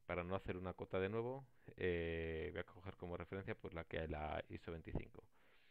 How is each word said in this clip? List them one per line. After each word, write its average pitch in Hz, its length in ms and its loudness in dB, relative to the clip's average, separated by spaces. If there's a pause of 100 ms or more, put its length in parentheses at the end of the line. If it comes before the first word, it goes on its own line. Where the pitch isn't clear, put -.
para 87 180 2
no 90 100 2
hacer 95 220 0
una 90 180 -2
cota - 240 0
de 95 100 6
nuevo, 120 380 0 (300)
eh, 82 720 4
voy 90 100 -2
a 90 40 -4
coger 92 320 -8
como 87 200 -2
referencia, 98 380 -2
pues, - 180 -6
la 82 120 -2
que 85 160 0
hay, 80 80 0
la 78 400 0
iso 87 240 -6
veinticinco. - 500 -4 (480)